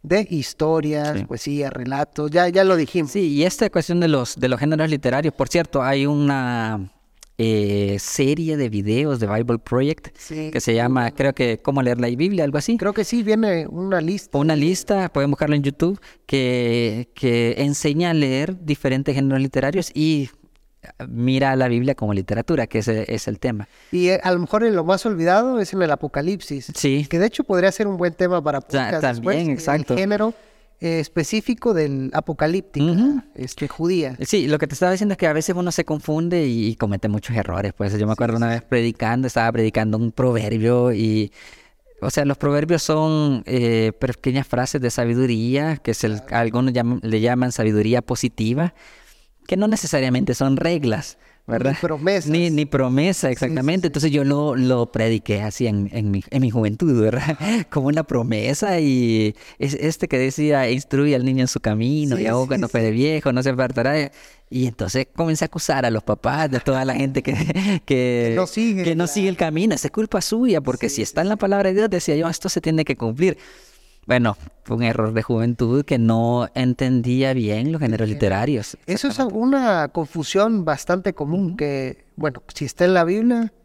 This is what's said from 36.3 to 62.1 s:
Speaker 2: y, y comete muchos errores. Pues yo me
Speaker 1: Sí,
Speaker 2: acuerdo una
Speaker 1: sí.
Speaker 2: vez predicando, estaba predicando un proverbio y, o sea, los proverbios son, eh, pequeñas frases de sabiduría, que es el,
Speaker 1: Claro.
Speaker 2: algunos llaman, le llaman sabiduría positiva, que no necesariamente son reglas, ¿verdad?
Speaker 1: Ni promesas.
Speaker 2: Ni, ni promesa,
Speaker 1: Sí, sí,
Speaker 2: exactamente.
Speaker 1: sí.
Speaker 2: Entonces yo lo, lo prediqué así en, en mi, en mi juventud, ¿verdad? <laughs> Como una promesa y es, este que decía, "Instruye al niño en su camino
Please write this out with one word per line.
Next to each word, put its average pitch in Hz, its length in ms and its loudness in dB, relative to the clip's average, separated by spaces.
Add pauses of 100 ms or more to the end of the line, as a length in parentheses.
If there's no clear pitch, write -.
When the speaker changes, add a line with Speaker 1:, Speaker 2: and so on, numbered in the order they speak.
Speaker 2:
y, 113 220 0
y 113 80 -2
comete 101 320 -2
muchos 104 280 -2
errores. 95 380 -2
Pues 101 180 -2
yo 107 80 0
me 107 60 2
Speaker 1:
Sí, 110 60 0
Speaker 2:
acuerdo 117 240 0
una 117 120 0
Speaker 1:
sí. 117 80 0
Speaker 2:
vez 117 60 -6
predicando, 120 640 0
estaba 117 260 0
predicando 110 440 0
un 113 160 -2
proverbio 120 800 2
y, 110 400 0 (720)
o 135 80 -2
sea, 143 160 0
los 139 100 0
proverbios 151 460 0
son, 151 640 0
eh, 113 520 2
pequeñas 131 480 -2
frases 127 360 -2
de 120 80 0
sabiduría, 123 880 0
que - 140 -4
es - 120 -4
el, 107 180 -2
Speaker 1:
Claro. 117 200 -2
Speaker 2:
algunos 120 320 0
llaman, 120 280 0
le 110 200 0
llaman 123 300 2
sabiduría 110 500 2
positiva, 123 720 -2 (720)
que 185 100 -2
no 208 120 2
necesariamente 131 680 0
son 135 220 2
reglas, 147 600 -2 (280)
¿verdad? 120 280 0
Speaker 1:
Ni - 40 -8
promesas. 160 500 -2
Speaker 2:
Ni, 170 220 2
ni 151 160 0
promesa, 139 600 0
Speaker 1:
Sí, - 0 -
sí, 127 60 0
Speaker 2:
exactamente. 147 480 0
Speaker 1:
sí. 185 40 0
Speaker 2:
Entonces 147 240 0
yo 143 140 2
lo, 143 320 0
lo 127 340 2
prediqué 110 520 0
así 107 260 -2
en, 101 240 0
en 107 180 -2
mi, 98 200 -2
en 131 120 2
mi 123 80 2
juventud, 113 500 2
¿verdad? 127 380 0
<laughs> 208 320 -2
Como 135 160 -2
una 151 160 0
promesa 127 800 0
y 117 560 2 (240)
es, 139 140 -2
este - 340 -2
que 131 100 0
decía, 135 500 2
"Instruye 139 460 0
al 123 100 0
niño 131 180 2
en 127 40 2
su 120 140 -4
camino 127 560 0